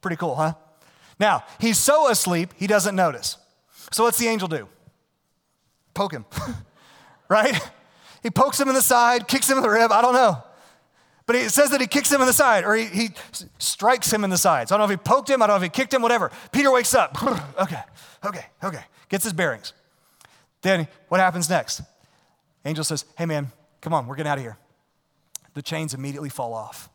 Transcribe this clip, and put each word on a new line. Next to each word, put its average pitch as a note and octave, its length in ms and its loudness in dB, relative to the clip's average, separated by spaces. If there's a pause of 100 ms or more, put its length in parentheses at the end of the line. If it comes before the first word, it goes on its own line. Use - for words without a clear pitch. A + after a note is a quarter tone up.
Pretty F3 140 -4
cool, D#3 180 -4
huh? D#3 180 -2 (640)
Now, F#3+ 260 2 (140)
he's A3+ 200 0
so D4 320 4
asleep, F3+ 460 0
he G3 100 -6
doesn't G3 280 2
notice. E3 440 -2 (520)
So - 140 0
what's A#3 140 0
the A#3+ 80 -2
angel G#3+ 220 -2
do? C3 200 -8 (1300)
Poke - 180 -4
him, A#2+ 140 -14 (500)
<laughs> - 540 -20
right? G#3+ 280 2 (640)
He A#3 80 -4
pokes C#4 300 2
him C4+ 80 2
in C4 60 2
the C4 80 2
side, A#3+ 460 2
kicks C4 200 0
him C4+ 80 2
in C4 60 0
the A3+ 80 2
rib, A3+ 220 4
I G#3+ 100 4
don't B3 120 4
know. A3 280 4 (840)
But A#3 120 0
it A3+ 140 -2
says C#4+ 200 4
that C#4 100 0
he B3+ 60 0
kicks - 240 0
him C#4+ 100 2
in B3+ 60 4
the B3+ 60 2
side, A3+ 320 4
or G#3 100 2
he, A3+ 120 0
he G#3 240 -4 (200)
s-, - 160 -14 (120)
strikes - 540 0
him G#3 120 0
in F#3+ 60 -2
the F3+ 60 0
side. D3 320 2
So F#3+ 60 2
I G#3 40 2
don't G#3 100 2
know G3+ 40 0
if F#3+ 80 -4
he - 40 -20
poked C4+ 260 2
him, C4+ 100 2
I A3 60 4
don't G#3 80 4
know G3 40 2
if F3+ 40 0
he F3+ 60 -4
kicked C4 260 -2
him, B3+ 80 2
whatever. A3+ 300 0 (180)
Peter C#4 200 4
wakes B3 240 2
up. G3+ 280 2
<laughs> F3 360 -4
Okay, F3+ 220 -4 (440)
okay, F#3+ 220 -10 (180)
okay. F3+ 200 -8 (240)
Gets G3 160 -2
his A3 80 -4
bearings. D#3 400 -4 (920)
Then F3+ 260 0 (200)
what F3+ 120 2
happens F3 300 0
next? D#3 320 -4 (840)
Angel D3+ 200 -6
says, D3+ 200 -4 (120)
"Hey E3+ 100 -6
man, D3 260 -4 (280)
come D#3 120 -6
on, C3+ 140 -2
we're C3 100 -12
getting D3+ 140 -4
out C#3+ 80 0
of C3 60 -8
here." A2 120 -14 (1000)
The D3 80 -12
chains D#3 320 -8
immediately C#3 340 -10
fall A#2 260 -8
off. A2 400 -14